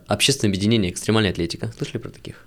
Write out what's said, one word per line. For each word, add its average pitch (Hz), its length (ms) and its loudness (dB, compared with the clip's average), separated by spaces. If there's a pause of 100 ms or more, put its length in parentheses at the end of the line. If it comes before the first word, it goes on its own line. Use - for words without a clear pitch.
общественное 104 460 2
объединение 98 400 2
"Экстремальная 107 400 2
атлетика". 87 440 -4
Слышали - 220 -6
про - 120 -12
таких? - 260 -16 (100)